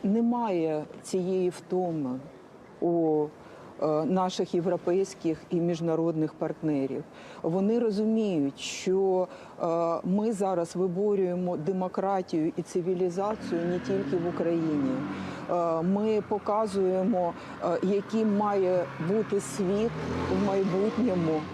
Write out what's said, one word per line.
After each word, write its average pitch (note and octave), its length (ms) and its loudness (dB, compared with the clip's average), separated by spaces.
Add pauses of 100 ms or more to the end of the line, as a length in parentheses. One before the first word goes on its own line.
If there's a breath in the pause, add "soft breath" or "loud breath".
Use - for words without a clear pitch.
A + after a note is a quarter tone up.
немає G3+ 800 2 (200)
цієї F#3 460 0
втоми E3 680 -2 (640)
у, D#3+ 440 2 (560 loud breath)
е, D#3 240 2
наших F#3 500 0
європейських F3 920 0
і F#3 60 -2
міжнародних E3 760 0
партнерів. D3 720 -2 (400 loud breath)
Вони G3 360 2
розуміють, G#3+ 800 2
що, F#3 680 2 (360 loud breath)
е, - 20 0 (380)
ми G#3 280 2
зараз F#3 440 0
виборюємо F3+ 840 0
демократію F#3 1000 0
і F3 40 -4
цивілізацію F#3 1040 -2
не F3 140 0
тільки G3 380 0
в E3+ 120 0
Україні. D#3+ 600 0 (600 loud breath)
Е, E3+ 300 0
ми G#3 480 2
показуємо, F#3+ 1040 0 (300 loud breath)
е, E3+ 200 2
яким G3+ 540 2
має F#3+ 480 2 (220)
бути G3+ 320 2
світ G3+ 520 0 (440)
в G3 120 2
майбутньому F#3+ 960 2 (120)